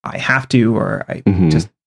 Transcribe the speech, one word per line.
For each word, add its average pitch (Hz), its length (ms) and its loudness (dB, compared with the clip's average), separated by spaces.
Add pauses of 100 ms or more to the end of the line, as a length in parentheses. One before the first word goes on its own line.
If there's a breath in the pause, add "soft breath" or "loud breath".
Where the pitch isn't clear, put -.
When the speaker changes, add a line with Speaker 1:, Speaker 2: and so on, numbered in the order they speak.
Speaker 1:
I - 140 -10
have 127 320 -2
to, 113 260 2
or 104 320 -4
I - 140 -10
Speaker 2:
Mm-hmm. 90 260 2
Speaker 1:
just, 80 220 0 (160)